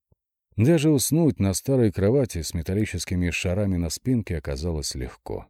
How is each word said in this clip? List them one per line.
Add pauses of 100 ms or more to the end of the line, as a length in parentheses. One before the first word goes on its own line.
(560)
Даже
уснуть
на
старой
кровати
с
металлическими
шарами
на
спинке
оказалось
легко.